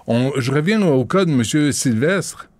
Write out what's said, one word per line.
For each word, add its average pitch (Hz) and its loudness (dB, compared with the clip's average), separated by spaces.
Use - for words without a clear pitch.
On, 123 0
je 131 -2
reviens 170 0
au 135 2
cas 190 0
de 160 0
monsieur 139 0
Sylvestre 139 -2